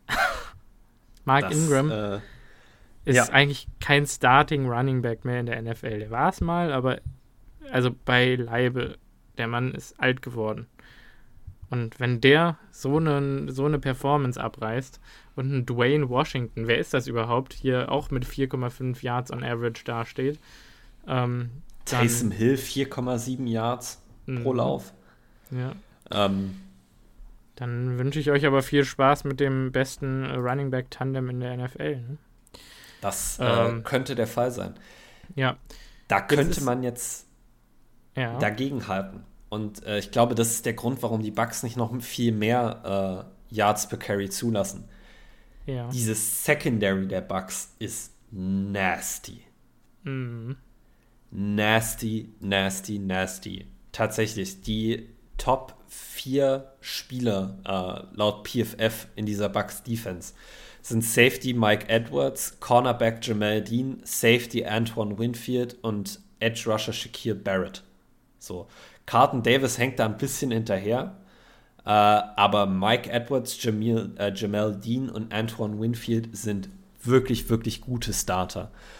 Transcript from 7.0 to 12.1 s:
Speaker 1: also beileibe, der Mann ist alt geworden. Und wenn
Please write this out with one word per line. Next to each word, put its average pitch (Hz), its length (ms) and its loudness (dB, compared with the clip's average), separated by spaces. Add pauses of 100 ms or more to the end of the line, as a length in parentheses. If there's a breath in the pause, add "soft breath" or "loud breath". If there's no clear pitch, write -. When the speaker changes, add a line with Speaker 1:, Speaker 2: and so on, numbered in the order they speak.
Speaker 1:
also 127 200 2 (140)
beileibe, 123 960 2 (400)
der 117 100 -2
Mann 120 240 -2
ist - 260 -14
alt 127 220 0
geworden. 113 460 -6 (1040 soft breath)
Und 117 280 -4
wenn 120 220 0